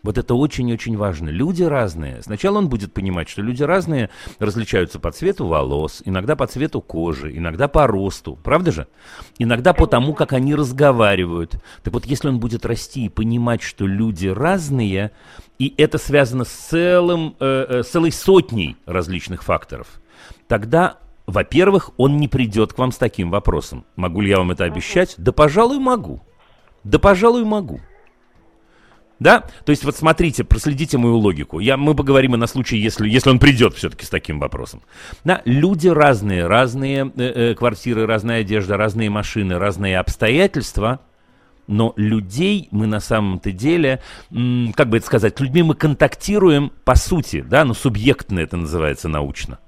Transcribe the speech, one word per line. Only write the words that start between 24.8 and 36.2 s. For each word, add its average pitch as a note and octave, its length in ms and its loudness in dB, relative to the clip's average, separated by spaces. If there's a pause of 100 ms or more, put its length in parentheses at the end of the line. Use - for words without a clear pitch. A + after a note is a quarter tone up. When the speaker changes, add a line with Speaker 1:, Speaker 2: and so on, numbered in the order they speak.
Speaker 1:
Да, G2 120 2
пожалуй, G#3 460 4
могу. B3 440 -2 (640)
Да, G#2 140 0
пожалуй, A3+ 460 4
могу. G#3 360 -4 (1400)
Да? D3 240 6 (220)
То - 40 0
есть D3 140 2
вот C#3 120 -2
смотрите, D#3+ 480 2
проследите C#3+ 540 2
мою A#2 200 4
логику. E2 420 0
Я, B2+ 180 2
мы D3 160 2
поговорим C3+ 400 4
и A#2 60 2
на A#2 80 0
случай, A#2+ 300 -2
если, G#2+ 300 -2
если B2 220 4
он B2+ 80 8
придёт B2 380 6
всё-таки - 280 -8
с - 60 -14
таким D#2+ 300 -6
вопросом. B1+ 420 -10 (420)
Да? F3+ 220 0
Люди D#3 420 2
разные, G#2+ 600 2